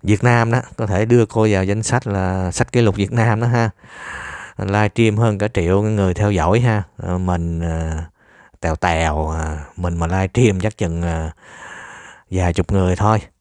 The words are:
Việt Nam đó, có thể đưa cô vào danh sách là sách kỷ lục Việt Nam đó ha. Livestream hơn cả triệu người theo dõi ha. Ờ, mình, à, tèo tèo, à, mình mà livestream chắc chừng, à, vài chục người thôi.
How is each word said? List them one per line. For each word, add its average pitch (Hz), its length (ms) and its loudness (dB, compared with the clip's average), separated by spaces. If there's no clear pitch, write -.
Việt 101 200 2
Nam 117 280 2
đó, 123 100 0
có 113 100 -4
thể 98 180 2
đưa 117 200 4
cô 110 260 2
vào 95 120 2
danh 101 200 -2
sách - 240 -2
là 92 440 -2
sách - 200 -2
kỷ 123 100 2
lục 104 140 4
Việt 98 160 -2
Nam 113 300 2
đó 120 60 0
ha. 117 220 2
Livestream 107 600 2
hơn 110 200 2
cả 104 160 -2
triệu 95 280 2
người 104 320 0
theo 104 180 0
dõi 92 280 2
ha. 110 240 2
Ờ, 90 200 -4
mình, 85 440 -2
à, 82 440 -4
tèo 80 100 0
tèo, 80 540 0
à, 78 360 -6
mình 87 200 -4
mà 85 100 -2
livestream 95 520 2
chắc 104 180 -4
chừng, 85 240 -2
à, 80 300 -2
vài 90 220 2
chục - 180 -2
người 92 240 2
thôi. 107 240 2